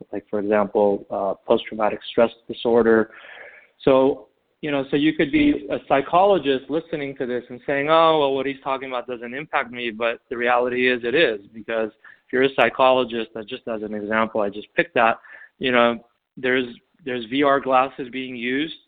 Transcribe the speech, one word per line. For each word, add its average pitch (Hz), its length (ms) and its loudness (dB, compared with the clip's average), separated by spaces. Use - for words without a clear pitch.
like, 101 200 -10
for 107 80 -4
example, 101 720 2
uh, 101 240 -4
post-traumatic 110 540 0
stress 117 200 2
disorder. 113 600 4
So, 131 460 2
you 156 80 -6
know, 139 200 -2
so 151 60 0
you 151 160 2
could 151 180 0
be 147 400 2
a 139 60 -2
psychologist 139 840 2
listening 147 460 -6
to 131 100 -4
this 120 240 -6
and 123 160 -14
saying, 139 240 -2
"Oh, 160 300 4
well, 139 140 0
what 135 120 -2
he's 135 180 -8
talking 135 240 -6
about 123 180 -8
doesn't 120 280 -12
impact 139 360 -4
me," 123 200 -6
but 117 300 -4
the 123 80 -8
reality 123 520 2
is 123 140 -2
it 120 100 -2
is, 127 260 2
because 110 380 -6
if - 60 -10
you're 127 120 2
a 135 120 0
psychologist, 120 800 2
uh, 110 60 -10
just 127 260 -14
as 110 140 -8
an 107 100 -8
example, 107 480 -2
I 104 80 -2
just 104 260 -12
picked - 200 -2
that, 113 240 2
you 135 120 -2
know, 120 320 2
there's, 127 300 -2
there's 123 220 -8
V 131 160 -2
R 139 180 2
glasses 131 500 0
being 127 240 -10
used 127 400 -6